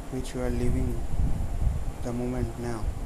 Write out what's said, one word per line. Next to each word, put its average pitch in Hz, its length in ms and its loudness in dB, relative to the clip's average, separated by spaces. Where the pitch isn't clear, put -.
which 127 240 -6
you 127 60 -2
are 123 80 0
living 120 500 2
the 120 100 -2
moment 123 460 -2
now, 117 240 -4